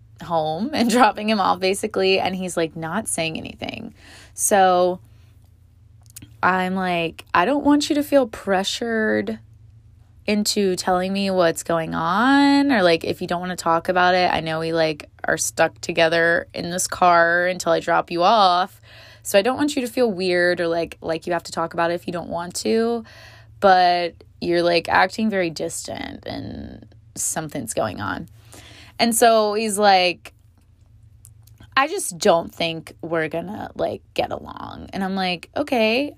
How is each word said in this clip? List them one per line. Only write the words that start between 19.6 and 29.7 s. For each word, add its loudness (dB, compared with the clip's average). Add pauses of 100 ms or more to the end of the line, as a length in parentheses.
you -2
to -4
feel 0
weird 0
or, -2
like, -4
like -6
you -2
have -4
to -14
talk -4
about -2
it -2
if -10
you -6
don't -10
want -8
to, -2 (560)
but 4 (240)
you're, 0
like, 0
acting 2
very -2
distant -10
and -12 (300)
something's -8
going -4
on." -8 (760)
And 2
so 4
he's -2